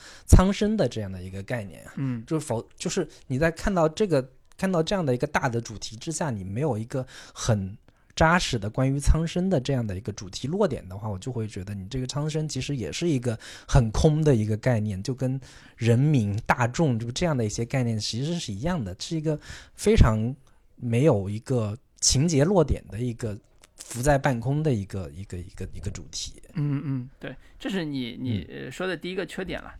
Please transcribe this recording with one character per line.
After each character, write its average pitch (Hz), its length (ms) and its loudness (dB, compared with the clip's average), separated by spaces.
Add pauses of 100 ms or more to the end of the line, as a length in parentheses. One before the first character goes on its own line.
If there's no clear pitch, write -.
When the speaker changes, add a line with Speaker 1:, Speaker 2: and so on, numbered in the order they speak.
(280)
Speaker 1:
苍 185 240 10
生 214 240 0
的 165 140 2
这 110 100 -6
样 101 100 -6
的 92 140 -10
一 92 60 -10
个 95 140 -8
概 117 200 -6
念 76 220 -14
啊。 - 100 -18
Speaker 2:
嗯。 127 320 -4
Speaker 1:
就 160 100 -2
是 147 80 -6
否-， 117 160 -2 (140)
就 - 140 -6
是 180 180 0 (200)
你 131 120 -2
在 165 100 4
看 196 240 -2
到 165 140 4
这 160 180 0
个， 143 240 2 (280)
看 190 120 -2
到 170 140 2
这 160 100 -4
样 185 120 0
的 165 100 2
一 - 20 0
个 - 80 -2
大 165 220 0
的 117 140 0
主 110 160 -12
题 - 180 -12
之 127 160 -8
下， 156 180 -4
你 104 140 -4
没 98 160 -6
有 139 180 0
一 110 60 -4
个 131 240 -6 (260)
很 101 440 0 (380)
扎 165 240 6
实 - 180 -2
的 98 120 -6
关 131 200 0
于 139 80 0
苍 156 300 2
生 175 220 -2
的 175 100 4
这 127 140 0
样 123 120 0
的 98 100 -6
一 92 40 -6
个 104 140 -6
主 92 160 -14
题 - 180 -6
落 196 200 2
点 95 200 -6
的 92 100 -12
话， 107 120 -8
我 95 100 -6
就 127 120 -6
会 113 160 -4
觉 98 160 -10
得 101 120 -6
你 95 140 -8
这 131 100 -4
个 127 80 -4
苍 147 220 -2
生 156 180 -2
其 131 140 -4
实 147 140 -4
也 104 160 -4
是 - 160 -2
一 143 120 2
个 117 180 -2 (300)
很 113 240 6
空 156 320 4
的 147 100 6
一 107 120 4
个 107 100 0
概 117 240 0
念， 104 240 -4
就 131 100 -6
跟 131 260 -2 (360)
人 117 240 4
民 127 360 4 (100)
大 - 220 2
众 127 300 2
就 117 140 -6
这 151 140 -2
样 160 100 2
的 120 80 0
一 107 60 0
些 117 160 -4
概 127 180 0
念 113 160 0
其 110 240 -4
实 165 120 -2
是 135 180 -6
一 98 80 -8
样 170 200 -2
的， 92 160 -6
是 - 200 -6
一 156 40 -2
个 151 160 -2 (360)
非 214 220 4
常 117 380 6 (440)
没 120 260 2
有 101 260 4
一 104 100 -4
个 113 380 -2 (220)
情 135 280 4
节 147 180 4
落 185 180 4
点 - 260 0
的 101 100 -8
一 123 160 -4
个 104 220 -6 (380)
浮 - 260 -10
在 143 160 6
半 131 220 2
空 139 240 0
的 151 100 2
一 101 120 0
个， 95 240 -8
一 85 160 -14
个， - 120 -10
一 90 120 -10
个， - 240 -10
一 - 60 -12
个 - 120 -6
主 - 180 -12
题。 - 320 -10 (120)
Speaker 2:
嗯， 147 320 -2
嗯， 131 240 -6 (100)
对， 131 160 -12 (240)
这 - 100 -8
是 190 140 -4
你， 135 340 -6
你， 117 320 -4
Speaker 1:
嗯。 135 180 -12
Speaker 2:
呃， 135 40 -12
说 185 160 -6
的 180 80 -4
第 175 160 -8
一 185 40 -10
个 185 100 -6
缺 - 180 -10
点 170 180 -8
了。 - 180 -16